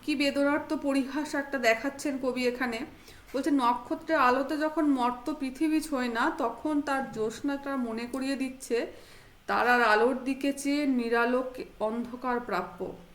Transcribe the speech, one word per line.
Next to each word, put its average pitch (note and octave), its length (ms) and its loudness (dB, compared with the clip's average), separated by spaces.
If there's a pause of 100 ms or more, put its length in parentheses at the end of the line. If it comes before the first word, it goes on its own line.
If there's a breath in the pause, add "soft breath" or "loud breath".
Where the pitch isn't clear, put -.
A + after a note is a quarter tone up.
কি D4+ 120 -2
বেদনার্ত C#4+ 600 2
পরিহাস C#4 600 -2
একটা C#4 240 -2
দেখাচ্ছেন C4 640 0
কবি B3 260 0
এখানে। A#3+ 300 -2 (540 loud breath)
বলছে, C#4 180 0
"নক্ষত্রের D4 680 2
আলোতে C4+ 400 4
যখন D#4 280 0
মর্ত B3 540 0
পৃথিবী D4+ 400 0
ছোঁয় B3 280 -2
না, A#3 300 0
তখন D4 420 0
তার C4+ 320 -2
জ্যোৎস্নাটা C#4 640 -4
মনে A#3 360 -4
করিয়ে C4+ 240 -2
দিচ্ছে B3+ 500 -4 (600 loud breath)
তারার A#3 360 4
আলোর A#3 420 4
দিকে C#4 280 0
চেয়ে C#4+ 340 0
নিরালোক B3 680 2 (280)
অন্ধকার A#3 600 -2
প্রাপ্য।" F#3 520 -4 (220)